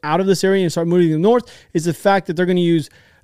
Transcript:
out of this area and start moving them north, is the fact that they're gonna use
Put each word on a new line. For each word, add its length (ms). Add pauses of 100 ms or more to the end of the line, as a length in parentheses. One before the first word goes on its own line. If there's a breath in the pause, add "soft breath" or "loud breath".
out 180
of 60
this 160
area 200
and 100
start 160
moving 240
them 100
north, 220 (280 loud breath)
is 120
the 100
fact 320
that 80
they're 120
gonna 140
use 300 (340 soft breath)